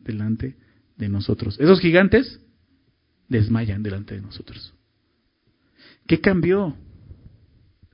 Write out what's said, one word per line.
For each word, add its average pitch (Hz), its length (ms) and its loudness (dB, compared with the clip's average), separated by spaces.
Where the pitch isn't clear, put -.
delante 110 520 -4
de 104 120 -4
nosotros". 101 500 -4
Esos 170 200 6
gigantes 185 640 2
desmayan 110 540 0
delante 101 320 -8
de 98 60 -12
nosotros. - 520 -18
¿Qué 165 120 2
cambió? 180 560 0